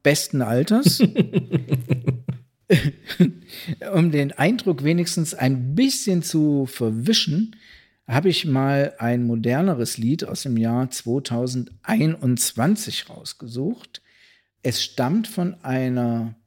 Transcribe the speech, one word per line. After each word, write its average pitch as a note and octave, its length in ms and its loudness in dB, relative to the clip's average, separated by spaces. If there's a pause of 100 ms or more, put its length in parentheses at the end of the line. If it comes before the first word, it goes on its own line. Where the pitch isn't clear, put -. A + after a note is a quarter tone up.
besten C#3+ 380 2
Alters. C3+ 640 2
<laughs> - 60 -4 (2750)
Um E3+ 180 4
den C#3+ 200 2
Eindruck E3+ 520 0
wenigstens E3 520 0
ein C3 400 0
bisschen G3+ 480 2
zu D3 420 2
verwischen, D3 920 0 (520)
habe D3 220 2
ich - 160 -2
mal C#3 520 2
ein A#2+ 280 0
moderneres A#2+ 720 0
Lied B2 280 0
aus - 180 -8
dem B2 140 0
Jahr A#2+ 320 0
zweitausendeinundzwanzig B2+ 2250 -2
rausgesucht. - 920 -10 (600)
Es B2+ 180 -2
stammt F3 460 -2
von F3+ 340 -4
einer B2 760 -2 (120)